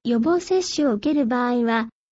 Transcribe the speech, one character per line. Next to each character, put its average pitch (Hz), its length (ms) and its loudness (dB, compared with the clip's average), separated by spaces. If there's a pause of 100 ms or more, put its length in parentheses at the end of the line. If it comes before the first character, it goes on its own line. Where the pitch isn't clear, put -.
予 233 160 0
防 330 200 2
接 370 220 0
種 294 260 -2
を 240 60 2
受 208 180 -2
け - 20 0
る 285 140 0
場 247 200 -2
合 247 160 0
は、 226 260 -2 (220)